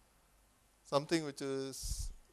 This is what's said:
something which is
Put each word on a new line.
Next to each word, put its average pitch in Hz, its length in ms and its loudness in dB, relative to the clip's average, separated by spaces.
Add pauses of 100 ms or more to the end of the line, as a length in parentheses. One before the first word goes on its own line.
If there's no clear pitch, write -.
(840)
something 151 400 4
which 139 160 -4
is 135 720 -2 (220)